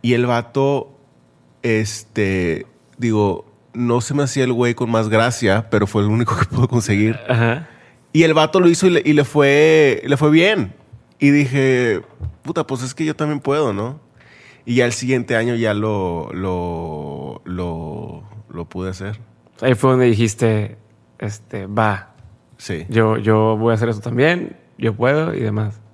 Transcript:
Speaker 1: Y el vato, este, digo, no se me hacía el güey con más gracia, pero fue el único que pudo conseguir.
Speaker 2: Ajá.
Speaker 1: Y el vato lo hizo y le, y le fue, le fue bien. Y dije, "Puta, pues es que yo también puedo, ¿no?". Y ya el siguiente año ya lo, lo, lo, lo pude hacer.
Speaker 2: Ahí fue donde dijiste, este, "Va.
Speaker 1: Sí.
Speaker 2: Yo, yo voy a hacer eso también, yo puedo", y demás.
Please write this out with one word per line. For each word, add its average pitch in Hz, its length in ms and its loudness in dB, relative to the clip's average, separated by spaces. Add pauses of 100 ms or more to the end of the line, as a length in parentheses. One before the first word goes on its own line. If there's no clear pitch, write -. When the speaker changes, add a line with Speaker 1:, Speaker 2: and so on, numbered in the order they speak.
Speaker 1:
Y 120 120 2
el 123 120 2
vato, 131 680 -2 (680)
este, 104 1040 -2 (320)
digo, 107 480 0 (260)
no 120 280 0
se 139 140 -8
me 143 100 0
hacía 135 200 -2
el 127 80 -2
güey 120 220 0
con 117 160 -4
más 113 180 0
gracia, 110 600 0
pero 104 160 2
fue 101 160 0
el 104 60 2
único 110 280 0
que - 80 0
pudo 120 240 0
conseguir. 110 500 0 (100)
Speaker 2:
Ajá. 117 400 0 (440)
Speaker 1:
Y 160 120 6
el 160 100 4
vato 160 260 4
lo 175 80 6
hizo 170 180 2
y 180 40 6
le, 165 140 2
y 151 100 4
le 147 100 4
fue, 147 800 4
le 139 140 0
fue 156 120 4
bien. 165 440 2 (440)
Y 143 120 4
dije, 131 720 2 (400)
"Puta, 160 240 -6
pues 127 160 -6
es 127 120 -10
que 160 120 -6
yo 151 100 -4
también 151 240 -4
puedo, 139 320 0
¿no?". 117 280 -6 (680)
Y 120 100 -2
ya 127 80 4
el 120 80 0
siguiente 123 440 -2
año 117 200 0
ya 110 180 0
lo, 95 580 -4
lo, 82 1120 -8
lo, 82 800 -8 (260)
lo 85 180 -12
pude 92 240 -8
hacer. 95 280 -10 (420)
Speaker 2:
Ahí 123 140 4
fue 131 180 2
donde 127 140 4
dijiste, 110 680 0 (420)
este, 104 480 -10
"Va. 104 480 -2 (440)
Speaker 1:
Sí. 87 300 -10
Speaker 2:
Yo, 110 300 2
yo 110 380 2
voy 113 160 2
a - 20 2
hacer 113 140 0
eso 107 120 -4
también, 139 560 -2 (220)
yo 110 160 -2
puedo", 143 400 0
y - 60 -4
demás. 107 400 -4 (140)